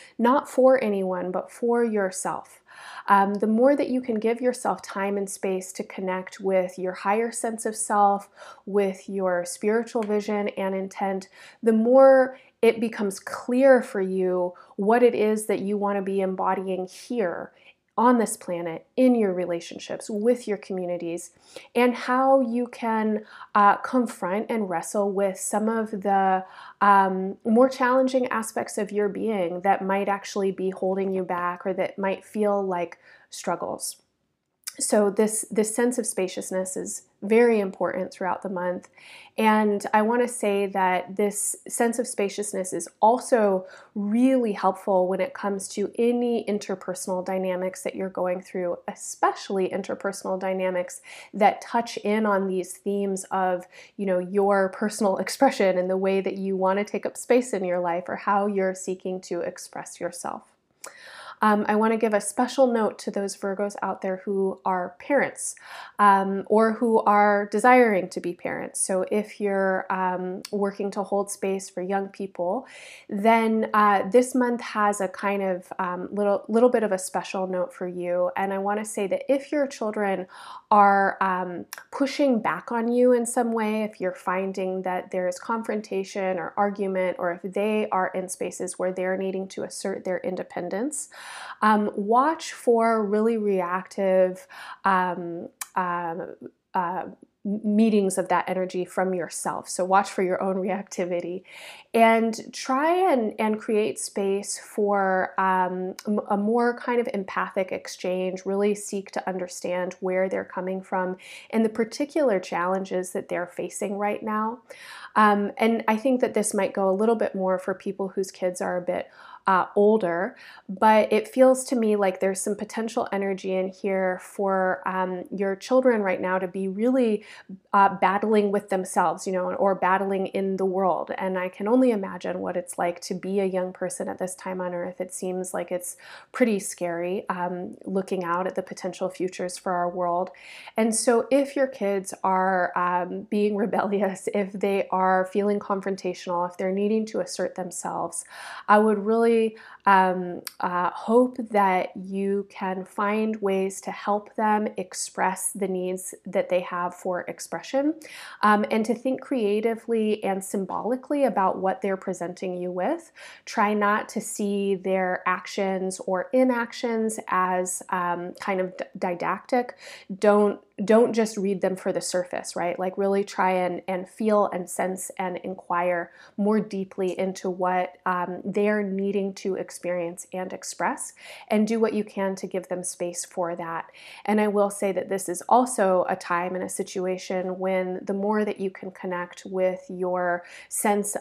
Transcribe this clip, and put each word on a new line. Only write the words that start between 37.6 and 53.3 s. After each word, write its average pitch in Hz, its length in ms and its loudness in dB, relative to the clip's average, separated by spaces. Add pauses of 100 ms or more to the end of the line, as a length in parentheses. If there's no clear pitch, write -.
throughout 180 300 -4
the 185 60 -6
month. 180 400 -4 (460)
And 214 560 4
I 214 120 4
wanna 240 240 2
say 202 400 -2
that 185 480 0
this 202 400 -2 (120)
sense 233 300 0
of 226 100 -2
spaciousness 196 680 -4
is 170 140 -6 (120)
also 214 640 4 (300)
really 233 560 2
helpful 185 560 2
when 190 120 0
it 185 140 -2
comes 196 360 -4
to 196 280 -4
any 240 500 2
interpersonal 190 800 -4
dynamics 185 580 -4
that - 120 -6
you're 190 140 -4
going 185 320 -2
through, 180 360 -4 (100)
especially 196 840 -2
interpersonal 190 720 -6
dynamics 185 600 -2 (320)
that 196 280 4
touch - 360 -2
in 214 300 0
on 196 200 2
these 185 260 -2
themes 196 580 -2